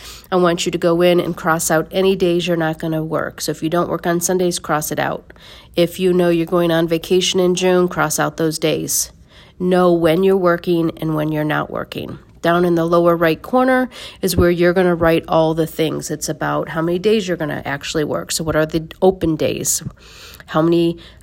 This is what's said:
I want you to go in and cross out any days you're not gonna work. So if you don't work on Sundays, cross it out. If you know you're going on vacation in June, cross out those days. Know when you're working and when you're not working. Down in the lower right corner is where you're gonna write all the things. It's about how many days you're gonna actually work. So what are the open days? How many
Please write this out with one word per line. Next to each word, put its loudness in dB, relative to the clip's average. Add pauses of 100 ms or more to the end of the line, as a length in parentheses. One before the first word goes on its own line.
(300)
I 0
want 2
you -2
to -4
go 2
in 4
and -6
cross -2
out 2
any 0
days 0
you're 0
not -2
gonna -4
work. -6
So -4
if -8
you -4
don't -2
work -6
on 0
Sundays, 0
cross -4
it -4
out. -6 (420)
If 0
you 2
know 4
you're 0
going 0
on 0
vacation 0
in 2
June, 2
cross -2
out -2
those -2
days. -2 (480)
Know 4
when 2
you're 4
working 0
and -4
when -2
you're -2
not -2
working. -8 (220)
Down 2
in 2
the 0
lower 4
right 0
corner 2 (320)
is 0
where 4
you're 2
gonna 2
write 2
all 2
the 0
things. -4
It's -6
about -4
how -4
many 0
days 0
you're -2
gonna -6
actually -4
work. -6
So -4
what -2
are 2
the -4 (180)
open 2
days? -4 (640)
How 0
many 2 (260)